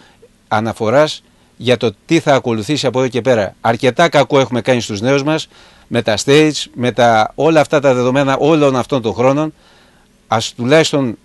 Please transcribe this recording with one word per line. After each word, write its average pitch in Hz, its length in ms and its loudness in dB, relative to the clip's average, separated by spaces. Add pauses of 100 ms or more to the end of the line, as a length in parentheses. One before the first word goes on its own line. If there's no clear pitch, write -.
(480)
αναφοράς 113 760 0 (340)
για 120 200 0
το 113 180 -2 (120)
τι 165 140 2
θα 147 140 2
ακολουθήσει 120 520 -2
από 123 120 -2
εδώ 131 100 0
και 123 120 -4
πέρα. 110 400 0
Αρκετά 123 480 0
κακό 139 300 2
έχουμε 123 220 -2
κάνει 123 200 0
στους 104 200 -8
νέους 135 220 0
μας, 156 260 -4 (400)
με 120 140 -2
τα 107 220 -2
stage, 151 400 2 (100)
με 120 180 -4
τα, 113 420 2
όλα 156 260 2
αυτά 143 200 0
τα 131 140 2
δεδομένα 131 420 0
όλων 143 400 2
αυτών 123 260 -4
των 107 120 -4
χρόνων. 143 400 0 (720)
Ας - 280 -4
τουλάχιστον 131 720 0